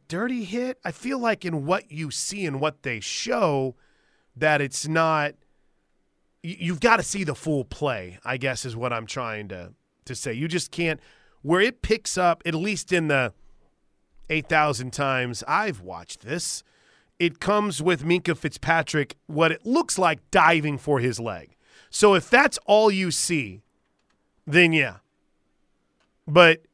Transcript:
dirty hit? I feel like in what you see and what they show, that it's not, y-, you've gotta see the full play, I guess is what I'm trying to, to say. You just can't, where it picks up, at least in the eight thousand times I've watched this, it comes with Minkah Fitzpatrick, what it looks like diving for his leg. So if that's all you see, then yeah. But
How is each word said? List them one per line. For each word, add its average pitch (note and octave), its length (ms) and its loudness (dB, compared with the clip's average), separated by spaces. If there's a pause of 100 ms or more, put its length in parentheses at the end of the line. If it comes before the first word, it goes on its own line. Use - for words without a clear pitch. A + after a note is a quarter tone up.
dirty A#3 360 -4
hit? B3 400 -6
I F3 80 -4
feel C4 260 -6
like A#3 260 -4
in D#3 220 -4
what F#3 260 -2
you D3+ 180 -8
see G3 360 -6
and C3+ 140 -4
what D3+ 220 -2
they A#2 180 -6
show, D3+ 760 -2 (600)
that D3 260 2
it's C#3+ 280 -4
not, D#3 460 0 (1080)
y-, E3+ 160 -10
you've E3+ 220 -4
gotta A3+ 220 4
see G3+ 220 -4
the D3 100 -2
full C#3+ 300 -2
play, G2 600 -6
I B2+ 140 -4
guess B2+ 260 -4
is A#2+ 100 -8
what A#2+ 180 -4
I'm A2+ 140 -6
trying G#2+ 420 -8
to, F2+ 240 -12 (340)
to C3 80 -10
say. - 180 -8
You C#3+ 160 -4
just E3 220 -4
can't, E3 300 -4 (420)
where E3+ 180 2
it A#3 220 0
picks - 340 -2
up, F3 300 2
at E3 80 -2
least F3+ 380 -4
in E3 160 2
the C3 260 2 (960)
eight D#3 180 -4
thousand C#3+ 460 0
times B2+ 520 -4
I've D#3 360 -2
watched F2 400 -14
this, D3 400 -8 (560)
it E3+ 200 -2
comes G3+ 440 0
with D#3 220 0
Minkah E3+ 340 0
Fitzpatrick, D#3+ 800 -2 (100)
what D#3+ 260 2
it - 140 -8
looks C#4 320 0
like E3 320 0
diving D#3 480 4
for C#3+ 200 0
his A#2+ 220 -2
leg. G2 360 -10 (340)
So G#3 240 6
if - 160 0
that's C4+ 340 4
all G#3+ 260 6
you F#3+ 200 0
see, A2+ 520 -4 (840)
then E3 260 4
yeah. C3 240 0 (1300)
But D#3+ 360 6 (120)